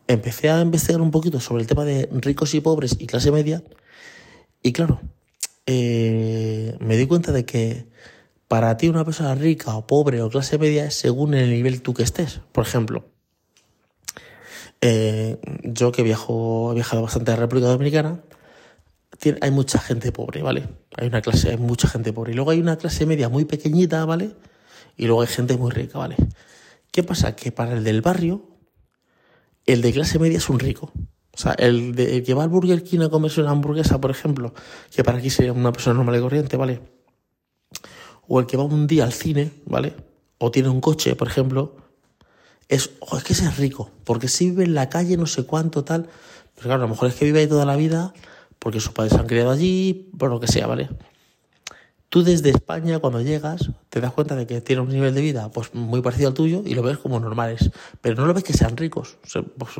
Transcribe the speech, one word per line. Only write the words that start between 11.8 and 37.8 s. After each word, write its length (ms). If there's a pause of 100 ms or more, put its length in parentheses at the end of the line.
tú 140
que 80
estés. 380 (100)
Por 160
ejemplo, 400 (1700)
eh, 580 (240)
yo 300
que 100
viajo, 720
he 20
viajado 280
bastante 280
a 60
República 320
Dominicana, 520 (1000)
tiene, 220
hay 100
mucha 280
gente 340
pobre, 300
¿vale? 260 (300)
Hay 100
una 140
clase, 260
hay 80
mucha 320
gente 240
pobre. 200
Y 20
luego 160
hay 100
una 160
clase 300
media 240
muy 160
pequeñita, 580
¿vale? 320 (600)
Y 100
luego 160
hay 60
gente 280
muy 140
rica, 280
¿vale? 180 (760)
¿Qué 100
pasa? 320
Que 160
para 220
el 100
del 200
barrio, 480 (1120)
el 160
de 140
clase 240
media 180
es 140
un 80
rico. 340 (400)
O 60
sea, 140
el, 420
de, 220
el 80
que 100
va 80
al 80
Burger 320
King 180
a 80
comerse 320
una 120
hamburguesa, 480
por 100
ejemplo, 420 (420)
que 80
para 160
aquí 120
sería 220
una 200
persona 220
normal 220
y 40
corriente, 380
¿vale? 220 (1500)